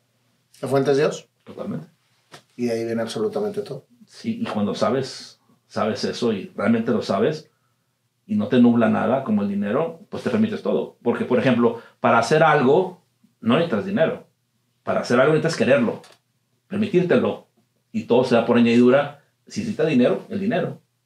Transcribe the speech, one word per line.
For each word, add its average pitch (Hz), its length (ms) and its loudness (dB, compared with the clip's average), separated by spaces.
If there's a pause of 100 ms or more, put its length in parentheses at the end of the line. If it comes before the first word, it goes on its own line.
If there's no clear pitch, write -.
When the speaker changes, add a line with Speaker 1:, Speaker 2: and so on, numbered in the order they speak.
(600)
Speaker 1:
¿La 147 60 -8
fuente 135 240 0
es 135 60 4
Dios? - 300 -2 (160)
Speaker 2:
Totalmente. - 440 -12 (680)
Speaker 1:
Y 123 80 -4
de 117 80 -2
ahí 113 120 -4
viene 113 160 -4
absolutamente 107 600 -4
todo. - 240 -12 (200)
Speaker 2:
Sí, - 360 -8
y 113 40 -4
cuando 104 300 -2
sabes, - 640 -4 (280)
sabes 107 360 -4
eso 110 300 -2
y 92 240 -8
realmente 113 340 0
lo 107 100 0
sabes 113 480 -2 (760)
y 104 100 -4
no 104 120 0
te 127 120 2
nubla 117 300 4
nada 107 340 0
como 104 200 -2
el 101 40 -4
dinero, 101 600 -4
pues - 140 -12
te - 60 -4
permites 107 320 -2
todo. - 400 -4
Porque, 113 220 -2
por 123 160 0
ejemplo, 120 420 0 (200)
para 120 180 4
hacer 156 240 2
algo 147 580 2 (380)
no 113 160 0
necesitas 151 300 -2
dinero. 120 420 -2 (560)
Para 98 180 -2
hacer 120 200 0
algo 151 120 4
necesitas 156 220 0
quererlo, 117 460 0 (680)
permitírtelo. 110 800 0 (460)
Y 107 100 -4
todo 120 220 2
se 117 100 0
da 113 100 2
por 117 120 2
añadidura. 123 640 4 (260)
Si - 140 -10
necesitas 113 260 -2
dinero, 123 420 2
el 101 120 -6
dinero. 135 400 -4 (240)